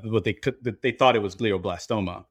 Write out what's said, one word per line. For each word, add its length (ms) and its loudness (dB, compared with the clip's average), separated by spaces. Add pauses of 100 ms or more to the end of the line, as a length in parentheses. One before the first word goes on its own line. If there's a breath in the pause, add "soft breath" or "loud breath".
what 200 0
they 80 0
could, 300 -4
that 180 -6
they 120 0
thought 240 6
it 60 2
was 140 -4
glioblastoma 960 -4